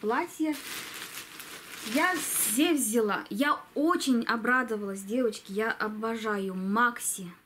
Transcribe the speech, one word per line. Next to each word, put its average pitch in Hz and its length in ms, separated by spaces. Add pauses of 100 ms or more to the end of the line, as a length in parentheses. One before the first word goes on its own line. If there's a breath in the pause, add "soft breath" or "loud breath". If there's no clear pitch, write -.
платья. 302 560 (1400)
Я 339 240
все 294 560
взяла. 220 560
Я 277 320 (140)
очень 277 500
обрадовалась, 220 760
девочки. 220 500
Я 214 180
обожаю 214 840
макси. 202 760 (160)